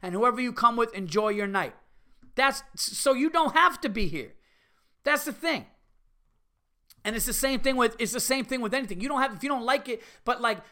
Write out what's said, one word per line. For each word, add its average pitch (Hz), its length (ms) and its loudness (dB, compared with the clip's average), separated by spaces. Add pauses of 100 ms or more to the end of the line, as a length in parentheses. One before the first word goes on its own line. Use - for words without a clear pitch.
and 180 120 -6
whoever 233 260 2
you 247 120 -2
come 233 240 2
with, 233 180 0
enjoy 196 360 0
your 208 180 -2
night. 190 260 -2 (600)
That's, 269 280 2 (120)
so - 400 0
you 277 160 2
don't 320 240 2
have 349 260 4
to 285 80 -2
be 208 200 0
here. 139 260 -8 (680)
That's 294 200 0
the 294 80 -6
thing. 294 320 -4 (1400)
And 214 140 -4
it's 220 80 -4
the 247 80 -4
same 269 280 0
thing 262 160 2
with, 240 220 2
it's 233 140 -2
the 247 80 -4
same 262 240 0
thing 254 160 -4
with 220 140 -4
anything. 208 260 -4
You 247 80 -4
don't 269 140 0
have, 269 100 0
if 185 100 -14
you 269 60 -4
don't 262 160 -2
like 277 240 0
it, 226 140 -8 (240)
but, 247 160 0
like, 220 180 0 (120)